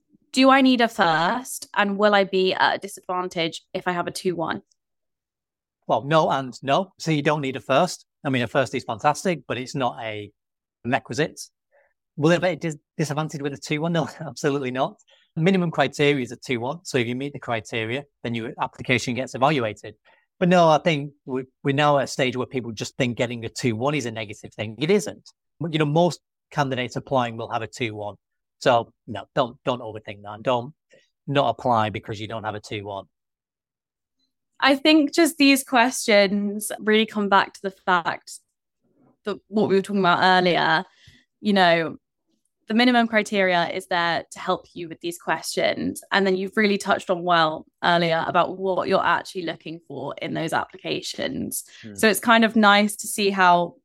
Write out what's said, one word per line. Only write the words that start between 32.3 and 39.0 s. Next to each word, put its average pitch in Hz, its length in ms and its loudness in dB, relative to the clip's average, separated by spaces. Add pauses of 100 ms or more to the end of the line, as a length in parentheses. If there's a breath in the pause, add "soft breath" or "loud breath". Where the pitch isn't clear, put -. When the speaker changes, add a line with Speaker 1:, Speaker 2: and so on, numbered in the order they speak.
Speaker 2:
have 104 120 -6
a 104 40 -10
two 104 240 -10
one. 98 220 -10 (1500)
Speaker 1:
I 269 160 4
think 311 380 4
just 330 240 4
these 277 260 4
questions 208 1160 2
really 214 260 2
come 208 240 -4
back 196 240 4
to - 80 -20
the 190 140 -8 (100)
fact 175 540 -2 (840)